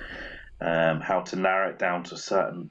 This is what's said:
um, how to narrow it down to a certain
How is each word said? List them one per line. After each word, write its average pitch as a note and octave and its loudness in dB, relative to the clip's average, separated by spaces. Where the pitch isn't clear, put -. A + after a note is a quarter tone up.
um, E2 4
how F#2 2
to F2+ -4
narrow F#2+ 2
it F#2+ -8
down F2+ 0
to - -12
a - -10
certain F2 0